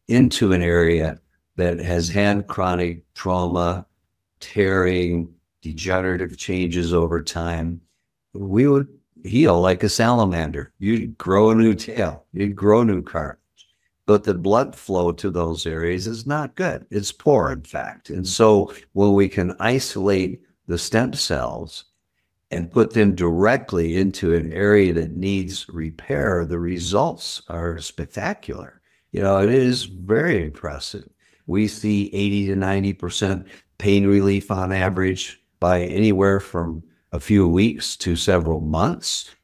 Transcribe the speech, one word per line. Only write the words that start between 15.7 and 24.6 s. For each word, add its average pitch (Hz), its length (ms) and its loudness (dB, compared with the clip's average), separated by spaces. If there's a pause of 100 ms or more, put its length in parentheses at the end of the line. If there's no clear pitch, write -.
is 113 220 -10
not 143 280 -4
good. 180 360 -6
It's 101 200 -4
poor, 135 400 2
in 73 120 -10
fact. - 480 -12
And 95 160 -6
so 104 440 4 (220)
when 101 200 4
we 98 140 4
can 90 320 -2
isolate 98 800 0 (260)
the 87 100 -2
stem 113 360 0
cells - 720 -6 (640)
and 87 200 -6
put 110 220 2
them 104 220 4
directly 87 840 0
into 92 380 0
an 80 180 -2
area 98 400 4